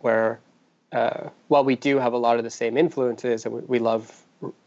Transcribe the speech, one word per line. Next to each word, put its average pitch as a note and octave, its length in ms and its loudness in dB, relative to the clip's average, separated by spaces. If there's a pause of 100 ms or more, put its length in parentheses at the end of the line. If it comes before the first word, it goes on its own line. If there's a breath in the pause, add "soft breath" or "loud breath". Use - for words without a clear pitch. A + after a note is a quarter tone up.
where, A2+ 380 0 (520)
uh, - 380 -2 (180)
while C#3+ 160 4
we C3 120 2
do C#3 220 2
have B2 160 0
a B2 40 0
lot A#2 200 2
of A#2 60 -2
the A#2 80 -10
same A#2 260 -4
influences B2 680 0
and A2+ 100 -6
we, - 60 -8
we B2 180 -2
love A2+ 440 -4 (180)
w-, - 120 -12 (140)